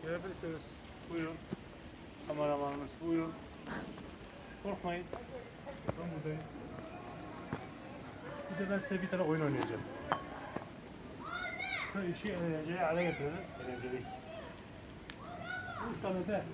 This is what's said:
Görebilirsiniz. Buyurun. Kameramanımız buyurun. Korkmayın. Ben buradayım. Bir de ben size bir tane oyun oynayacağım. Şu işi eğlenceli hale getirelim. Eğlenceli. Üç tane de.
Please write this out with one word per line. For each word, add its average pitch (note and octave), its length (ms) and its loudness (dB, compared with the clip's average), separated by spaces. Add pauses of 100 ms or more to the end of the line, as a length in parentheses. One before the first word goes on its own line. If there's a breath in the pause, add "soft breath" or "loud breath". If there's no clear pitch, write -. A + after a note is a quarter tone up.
Görebilirsiniz. E3 580 0 (520)
Buyurun. E3 220 2 (920)
Kameramanımız C#3+ 640 4 (180)
buyurun. E3 260 6 (1300)
Korkmayın. F3+ 420 0 (800)
Ben E3+ 280 -2
buradayım. D#3 260 0 (2000)
Bir F#3+ 140 4
de F#3+ 40 0
ben G3 100 6
size F#3+ 220 2
bir F#3+ 60 2
tane F#3 160 4
oyun D#3+ 180 6
oynayacağım. A#2+ 400 6 (2000)
Şu G3 80 2
işi F3+ 320 2
eğlenceli E3+ 460 2
hale E3+ 240 8
getirelim. D3 300 4 (300)
Eğlenceli. B2 380 0 (1900)
Üç - 100 -2
tane F#3 260 2
de. G#3 160 4 (100)